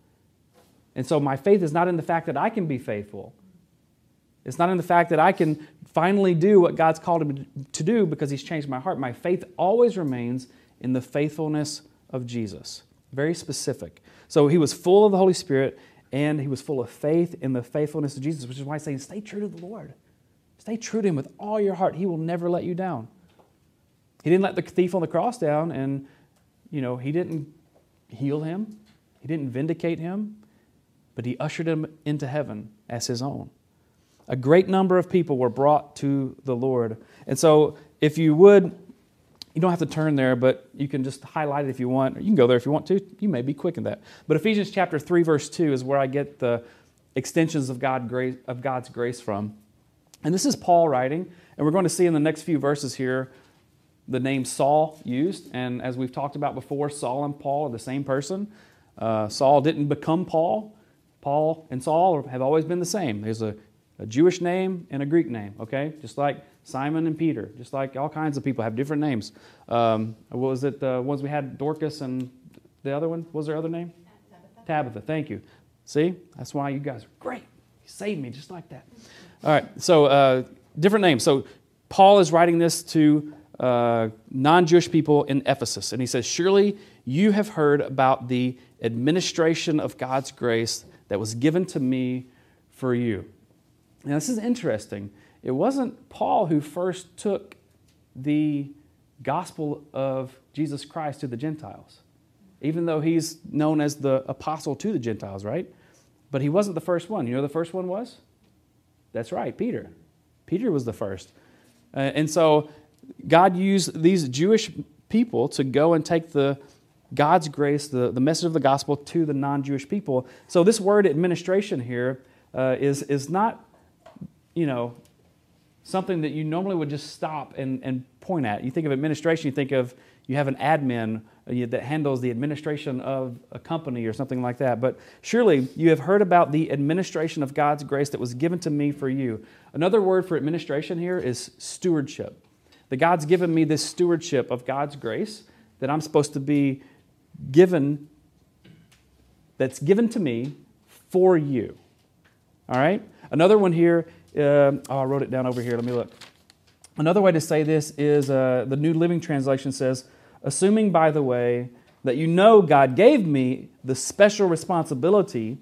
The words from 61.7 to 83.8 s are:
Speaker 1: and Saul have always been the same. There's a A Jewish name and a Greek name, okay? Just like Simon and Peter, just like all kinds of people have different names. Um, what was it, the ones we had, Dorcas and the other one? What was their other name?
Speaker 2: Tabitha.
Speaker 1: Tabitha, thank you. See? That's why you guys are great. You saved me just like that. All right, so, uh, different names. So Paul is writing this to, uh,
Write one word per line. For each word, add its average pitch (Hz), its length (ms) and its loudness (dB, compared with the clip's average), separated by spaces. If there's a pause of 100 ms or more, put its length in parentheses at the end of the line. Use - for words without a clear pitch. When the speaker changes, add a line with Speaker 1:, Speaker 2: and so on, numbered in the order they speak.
Speaker 1:
and 127 120 -8
Saul 160 420 2
have 127 180 -8
always 156 240 2
been 175 120 -4
the 175 80 -4
same. 139 360 -4
There's 110 200 -6
a 107 140 -4 (440)
A 104 60 -10
Jewish 165 340 2
name 180 500 -4
and 139 120 -6
a 143 40 -4
Greek 165 200 2
name, 104 320 -10
okay? 135 420 -6
Just 117 180 -14
like 143 260 -4 (180)
Simon 151 440 -4
and 160 120 -4
Peter, 135 380 -4
just 123 160 -18
like 135 240 -6
all 143 120 -6
kinds 151 280 -4
of 127 80 -6
people 120 180 -4
have 110 140 -4
different 147 240 -2
names. 139 320 -4 (360)
Um, 113 460 0 (140)
what 123 200 -4
was 131 160 -4
it, 139 140 -4
the 127 240 -2
ones 139 200 -6
we 143 60 -6
had, 139 300 -6
Dorcas 151 420 -6
and 127 300 -8 (540)
the 139 80 -6
other 156 160 -4
one? 165 140 -6
What 165 120 -16
was 156 120 -6
their 156 100 -4
other 160 120 -4
name? 170 240 -8 (380)
Speaker 2:
Tabitha. - 360 -20
Speaker 1:
Tabitha, 135 340 -4
thank 156 300 -6
you. 98 100 -10 (440)
See? 170 300 0 (220)
That's - 180 -14
why 139 160 -4
you 139 80 -6
guys 139 260 -10
are - 140 -20
great. 247 240 -10
You - 440 -20
saved 202 340 -8
me 123 100 -10
just 135 200 -18
like 175 180 -16
that. - 160 -20 (580)
All 147 80 2
right, 147 160 4 (140)
so, 156 260 6
uh, 131 380 6 (340)
different 202 240 4
names. 151 220 4
So 139 200 4 (440)
Paul 196 320 8
is 160 100 4
writing 170 280 4
this 170 260 0
to, 151 480 4 (260)
uh, 120 520 2 (200)